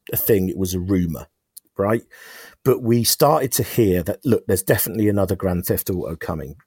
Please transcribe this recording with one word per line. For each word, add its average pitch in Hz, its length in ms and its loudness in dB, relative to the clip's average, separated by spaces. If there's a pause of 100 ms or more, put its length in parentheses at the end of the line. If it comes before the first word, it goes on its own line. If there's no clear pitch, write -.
(120)
a - 40 -6
thing. 95 320 2
It - 100 -4
was 92 160 -2
a 92 60 -2
rumor, 90 460 -2 (500)
right? 107 260 0 (640)
But 131 180 2
we 117 220 2
started 143 480 2
to - 100 0
hear 92 400 2
that, - 220 -6
look, 113 220 2
there's 98 160 0
definitely 104 460 0
another 101 280 0
Grand 90 300 -2
Theft - 240 -2
Auto 87 260 -6
coming. 76 400 -8 (100)